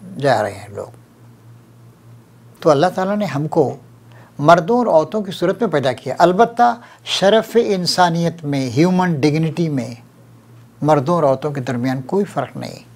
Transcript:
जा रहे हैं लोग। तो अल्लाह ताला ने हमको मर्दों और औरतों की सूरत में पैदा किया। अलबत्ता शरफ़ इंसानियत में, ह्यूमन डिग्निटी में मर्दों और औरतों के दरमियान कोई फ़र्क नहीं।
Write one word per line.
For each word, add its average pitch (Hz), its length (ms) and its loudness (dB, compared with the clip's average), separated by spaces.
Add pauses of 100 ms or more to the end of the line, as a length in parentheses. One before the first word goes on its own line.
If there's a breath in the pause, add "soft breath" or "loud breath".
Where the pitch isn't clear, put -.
(180)
जा 127 240 2
रहे 101 120 -4
हैं 101 220 -18
लोग। 98 160 -12 (1700)
तो 170 80 2
अल्लाह 151 200 4
ताला 185 260 -2
ने 208 120 -2
हमको 147 360 -2 (760 soft breath)
मर्दों 170 400 4
और 226 100 0
औरतों 160 320 2
की 190 100 -10
सूरत 185 300 -2
में 226 100 0
पैदा 131 220 0
किया। 127 240 -8
अलबत्ता 226 500 4 (420 loud breath)
शरफ़ 214 480 2
इंसानियत 175 880 0
में, 139 260 -2
ह्यूमन 175 500 2
डिग्निटी 156 500 0
में 123 280 -6 (840)
मर्दों 147 340 2
और 160 100 2
औरतों 135 260 0
के 139 100 -6
दरमियान 131 420 -4
कोई 196 220 -2
फ़र्क - 320 -8
नहीं। - 220 -12 (160)